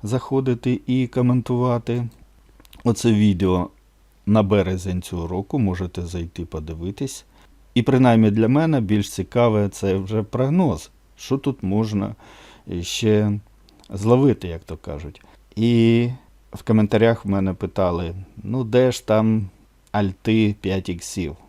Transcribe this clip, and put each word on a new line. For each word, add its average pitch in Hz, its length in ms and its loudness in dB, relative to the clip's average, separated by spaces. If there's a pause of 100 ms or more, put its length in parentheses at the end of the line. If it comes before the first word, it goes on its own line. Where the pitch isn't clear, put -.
заходити 127 840 -2
і 127 200 0
коментувати. 123 1000 -2 (760)
Оце 117 280 2
відео 95 580 2 (560)
на 107 160 4
березень 92 600 0
цього 85 240 -8
року, 95 320 -4
можете 92 440 -2
зайти 85 420 -8
подивитись. 82 800 -10 (500)
І 123 80 2
принаймні 120 480 4
для 110 180 2
мене 151 320 2
більш 104 300 0
цікаве 107 580 0
це 95 260 -2
вже 101 280 -4
прогноз. 131 680 -2 (260)
Що - 220 -4
тут 135 240 -6
можна 104 520 -2 (680)
ще 104 600 0 (500)
зловити, 117 580 2
як 82 160 -10
то 80 120 -10
кажуть. 78 460 -14 (340)
І 117 520 4 (440)
в - 100 -16
коментарях 110 640 2
в 101 40 -6
мене 95 260 0
питали, 87 600 -2 (280)
ну 117 220 -4
де 123 280 4
ж - 140 -10
там 110 420 2 (440)
альти 104 680 0
п'ять 95 280 -4
іксів? 85 480 -8 (120)